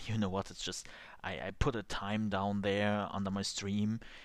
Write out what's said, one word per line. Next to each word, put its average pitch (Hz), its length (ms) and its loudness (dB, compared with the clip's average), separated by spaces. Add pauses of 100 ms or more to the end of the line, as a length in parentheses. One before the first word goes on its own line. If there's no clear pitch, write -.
you 110 140 0
know 101 100 4
what, 95 220 0
it's - 120 -10
just, - 240 -6 (360)
I, 95 80 -4
I 92 260 -4
put 135 180 4
a 104 80 0
time 107 460 0
down 101 320 2
there 101 500 4
under 98 200 0
my 98 100 0
stream, 104 580 0 (260)